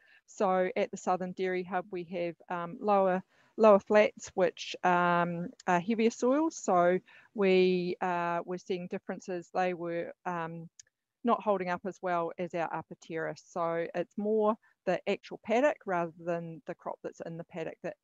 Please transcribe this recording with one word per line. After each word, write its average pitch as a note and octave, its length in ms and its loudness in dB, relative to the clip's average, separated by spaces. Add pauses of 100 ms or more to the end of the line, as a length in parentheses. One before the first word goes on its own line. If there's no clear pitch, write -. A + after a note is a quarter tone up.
(260)
So F#3 500 0
at G3+ 140 -2
the F#3+ 60 -12
Southern F#3 360 -2
Dairy F#3 320 -2
Hub, F3+ 260 -4
we F3 140 -8
have, E3+ 320 -4 (120)
um, F3 320 -6
lower, F#3+ 420 4 (340)
lower G#3 240 8
flats, - 540 2
which, - 500 -2
um, F3 680 2 (160)
are F3 140 4
heavier A3 300 2
soils. C#4+ 460 0
So F3+ 440 4 (340)
we, F#3 680 4
uh, F3 440 -2
were F3+ 140 -8
seeing F3+ 280 -6
differences. F#3 680 -8
They F3+ 220 0
were, E3+ 380 -6 (120)
um, E3 460 -8 (540)
not A#3 180 0
holding F#3 280 -2
up F3 140 -4
as F#3 160 -8
well E3+ 380 -2
as F3+ 160 -6
our E3 180 -4
upper D#3+ 300 -8
terrace. D#3+ 460 -8
So E3+ 440 -2
it's - 240 -6
more G#3+ 380 2 (300)
the F3+ 160 0 (100)
actual - 320 -6
paddock B3 440 2
rather E3+ 340 -2
than E3+ 460 -6
the F3 100 -10
crop - 260 -10
that's - 240 -12
in E3 100 -10
the E3+ 60 -10
paddock E3 400 -10
that, E3+ 220 -8